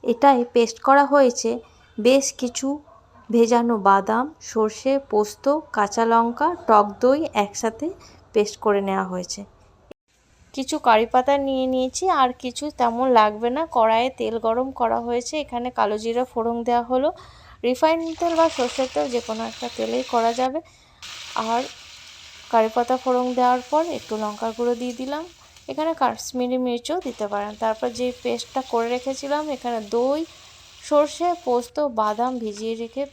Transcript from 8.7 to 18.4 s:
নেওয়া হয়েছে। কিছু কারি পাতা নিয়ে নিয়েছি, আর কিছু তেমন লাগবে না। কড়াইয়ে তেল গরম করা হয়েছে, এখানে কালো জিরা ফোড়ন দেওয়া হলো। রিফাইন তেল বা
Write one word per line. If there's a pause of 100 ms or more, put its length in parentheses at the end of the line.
নেওয়া
হয়েছে। (1080)
কিছু
কারি
পাতা
নিয়ে
নিয়েছি,
আর
কিছু
তেমন
লাগবে
না।
কড়াইয়ে
তেল
গরম
করা
হয়েছে,
এখানে
কালো
জিরা
ফোড়ন
দেওয়া
হলো। (520)
রিফাইন
তেল
বা